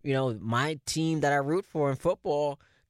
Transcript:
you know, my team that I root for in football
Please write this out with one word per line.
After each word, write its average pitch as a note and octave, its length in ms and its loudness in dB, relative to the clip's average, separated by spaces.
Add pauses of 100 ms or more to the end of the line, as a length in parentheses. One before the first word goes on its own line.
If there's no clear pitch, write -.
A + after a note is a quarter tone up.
you C#3 100 -2
know, B2+ 280 0
my C3 440 -2
team D#3+ 360 0
that C#3+ 120 4
I C#3+ 40 4
root D3 280 0
for D3 260 -2
in C3 60 -2
football D3 600 -2 (320)